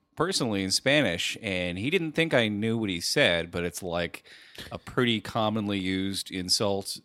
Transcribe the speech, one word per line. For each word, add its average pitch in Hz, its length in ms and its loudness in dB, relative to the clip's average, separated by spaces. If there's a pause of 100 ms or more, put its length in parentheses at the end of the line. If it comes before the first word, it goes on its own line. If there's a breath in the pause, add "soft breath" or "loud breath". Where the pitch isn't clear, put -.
(160)
personally 127 480 0
in 95 60 0
Spanish, 131 720 2
and 90 380 -2
he 120 100 -2
didn't 165 220 0
think 160 240 0
I 117 120 4
knew 110 300 0
what 107 140 0
he 87 100 -2
said, 87 480 2
but 87 140 -2
it's, 87 180 -6
like, 85 420 -4 (480 loud breath)
a 117 60 -8
pretty 120 420 0
commonly 107 600 0
used 95 500 -2
insult 98 760 0